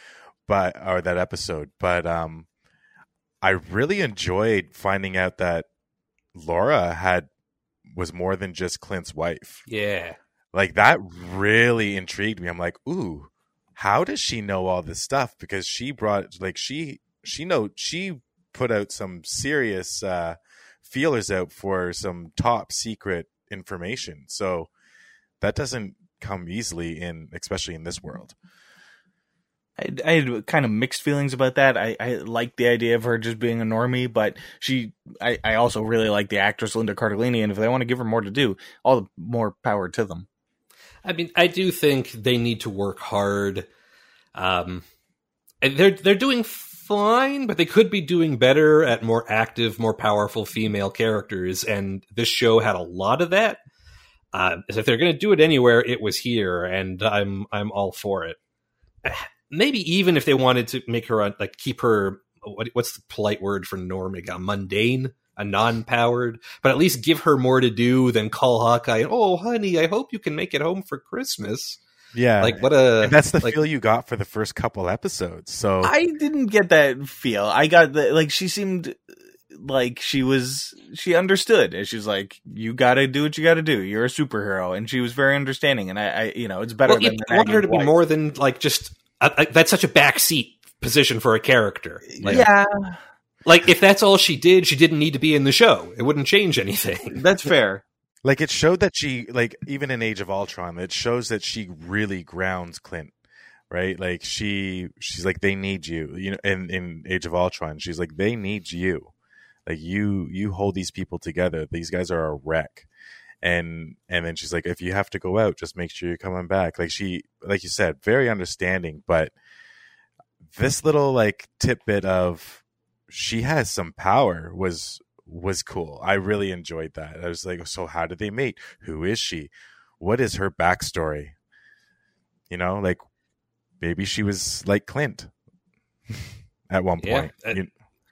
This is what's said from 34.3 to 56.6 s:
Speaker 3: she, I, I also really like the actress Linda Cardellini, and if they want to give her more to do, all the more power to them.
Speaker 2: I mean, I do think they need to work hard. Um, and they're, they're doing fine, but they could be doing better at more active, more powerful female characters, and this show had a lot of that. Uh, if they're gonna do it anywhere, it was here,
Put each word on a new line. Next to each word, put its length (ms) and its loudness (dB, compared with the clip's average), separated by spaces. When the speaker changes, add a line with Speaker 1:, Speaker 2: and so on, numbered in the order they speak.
Speaker 3:
she, 340 -4
I, 240 -2
I 120 0
also 260 2
really 280 0
like 200 -2
the 80 -2
actress 380 0
Linda 180 -2
Cardellini, 480 0
and 100 0
if 60 -6
they 100 2
want 140 0
to 40 -4
give 120 -2
her 60 -6
more 180 0
to 80 -8
do, 260 0
all 180 0
the 60 -14
more 460 -6
power 260 -4
to 160 -4
them. 220 -12
Speaker 2:
I 100 -6
mean, 220 -8
I 120 6
do 240 -2
think 400 0
they 260 -2
need 240 -2
to 80 -8
work 300 -4
hard. 640 -2
Um, 480 -2
and 140 0
they're, 160 6
they're 240 2
doing 280 0
fine, 1040 -2
but 100 -4
they 80 2
could 240 4
be 120 -2
doing 360 0
better 460 6
at 200 2
more 260 0
active, 500 0
more 140 2
powerful 520 0
female 460 -4
characters, 720 -2
and 420 -4
this 120 -2
show 320 4
had 160 2
a 60 -4
lot 400 -2
of 100 -2
that. 260 2
Uh, 260 -2
if 180 -4
they're 120 4
gonna 160 2
do 180 0
it 80 6
anywhere, 420 6
it 200 -4
was 160 -2
here, 460 -2